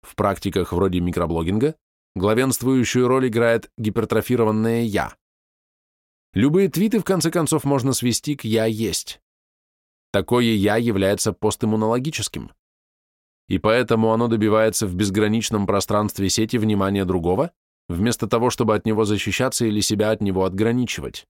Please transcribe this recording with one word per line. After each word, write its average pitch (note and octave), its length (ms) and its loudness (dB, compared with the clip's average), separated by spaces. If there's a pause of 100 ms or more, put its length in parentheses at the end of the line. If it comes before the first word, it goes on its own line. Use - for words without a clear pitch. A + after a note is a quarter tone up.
В - 120 -20
практиках F#2+ 580 -2
вроде F2+ 280 0
микроблогинга F2 760 -2 (380)
главенствующую B2 920 2
роль C3 200 2
играет A#2 480 0
гипертрофированное A2 1040 0
"я". G2 340 -2 (1160)
Любые D3+ 360 2
твиты, G#3 300 0
в F3+ 60 -2
конце E3 260 0
концов, D#3 340 0
можно C3+ 280 0
свести B2 440 -2
к - 80 -14
"я A2 220 0
есть". G#2+ 540 -4 (920)
Такое A#2+ 320 2
"я" G#2 320 2
является G#2 560 0
постиммунологическим. A2 1160 -2 (1000)
И F#2+ 100 0
поэтому A2+ 540 2
оно A2+ 160 2
добивается A2 580 2
в F2+ 80 -6
безграничном G#2 720 0
пространстве G2 640 0
сети A2 300 0
внимания G2+ 460 0
другого, F2+ 480 0 (360)
вместо G#2+ 380 -2
того, A#2 240 2
чтобы A2 240 0
от G#2 100 -2
него A2 200 0
защищаться G#2+ 640 -2
или G#2+ 140 0
себя G#2 300 0
от A2 120 0
него F#2+ 220 0
отграничивать. G#2 840 -4